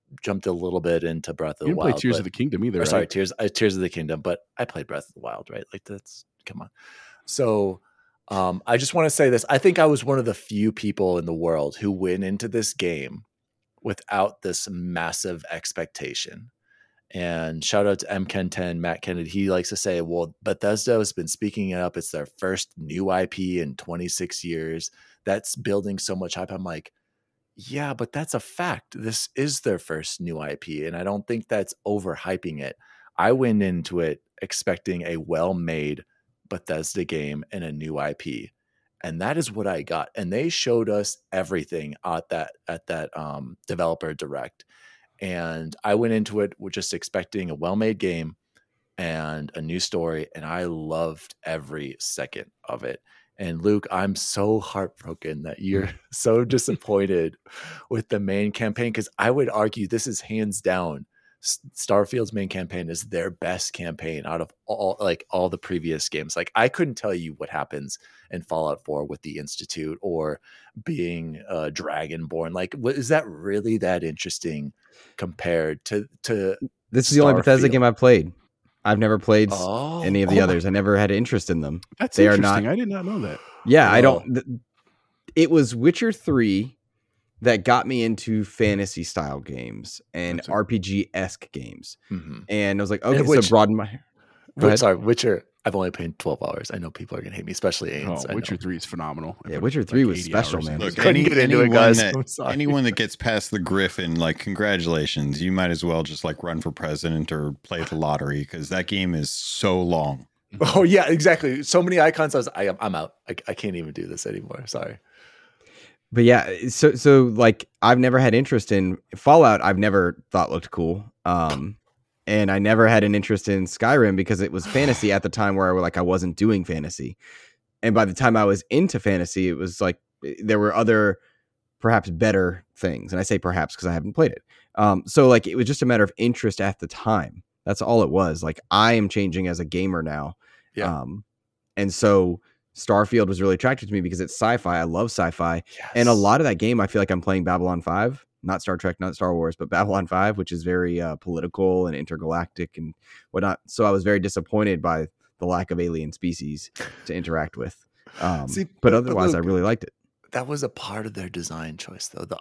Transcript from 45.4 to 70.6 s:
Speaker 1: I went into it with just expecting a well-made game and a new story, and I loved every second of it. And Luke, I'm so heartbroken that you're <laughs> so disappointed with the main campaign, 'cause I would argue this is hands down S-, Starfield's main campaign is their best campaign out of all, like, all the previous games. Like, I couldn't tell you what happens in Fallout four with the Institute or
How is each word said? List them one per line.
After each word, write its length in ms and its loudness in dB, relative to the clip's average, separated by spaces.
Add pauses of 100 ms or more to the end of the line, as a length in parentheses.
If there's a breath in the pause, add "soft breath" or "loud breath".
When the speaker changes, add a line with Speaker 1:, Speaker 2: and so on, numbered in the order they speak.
Speaker 1:
I 120 2
went 180 2
into 260 -2
it 180 -2
with 160 -14
just 200 -6
expecting 580 -6
a 40 -8
well-made 440 -2
game 360 -4 (640)
and 580 -8
a 60 -10
new 180 -6
story, 560 -4
and 100 -14
I 200 -6
loved 800 -6
every 560 -8
second 520 -10 (160)
of 160 -10
it. 180 -10 (360)
And 240 -8
Luke, 300 0
I'm 240 -2
so 440 -2
heartbroken 840 -10
that 160 -12
you're 300 -2 (120)
<laughs> 100 -20
so 320 2
disappointed 920 0 (520 loud breath)
with 200 -4
the 100 0
main 320 -2
campaign, 400 -4
'cause 160 -6 (100)
I 140 2
would 180 2
argue 380 -2
this 200 -2
is 140 -8
hands 400 -4
down 440 -2 (360)
S-, 180 -4 (140)
Starfield's 600 0
main 160 -4
campaign 400 -8
is 140 -8
their 260 -4
best 420 -6
campaign 540 -10
out 160 -6
of 100 -10 (140)
all, 340 -2
like, 300 -2
all 200 0
the 80 -8
previous 520 -4
games. 260 -8
Like, 180 -6
I 140 4
couldn't 280 -2
tell 180 -6
you 240 -8
what 120 -10
happens 480 -8 (320 soft breath)
in 120 -10
Fallout 420 -4
four 220 -6
with 160 -12
the 160 -12
Institute 640 -10
or 400 -4 (420 soft breath)